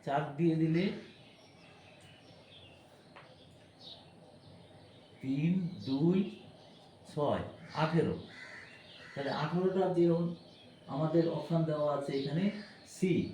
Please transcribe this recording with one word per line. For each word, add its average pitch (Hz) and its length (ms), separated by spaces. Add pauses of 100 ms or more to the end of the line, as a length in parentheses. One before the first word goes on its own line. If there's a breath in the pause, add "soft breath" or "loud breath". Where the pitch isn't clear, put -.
চার 147 160 (160)
দিয়ে 160 240
দিলে 160 220 (4000)
তিন, 147 320 (340)
দুই, 165 320 (920)
ছয়, 120 320 (400)
আঠেরো। 160 320 (960)
তাহলে 139 200 (120)
আঠেরোটা 185 400 (120)
যেরকম 170 300 (680)
আমাদের 160 300 (120)
অপশন 165 340
দেওয়া 151 280
আছে 143 220
এখানে 151 240 (520)
সি। 185 180 (200)